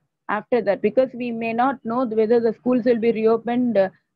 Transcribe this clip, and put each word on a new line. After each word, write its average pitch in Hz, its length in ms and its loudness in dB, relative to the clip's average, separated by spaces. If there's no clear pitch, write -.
after 214 320 -2
that, 185 220 -2
because 262 320 2
we 240 180 -8
may 226 220 -6
not 254 280 -2
know 240 220 -4
whether 220 360 2
the 226 120 0
schools 247 320 -2
will 240 140 2
be 233 140 2
reopened, 226 640 0
uh, 190 100 2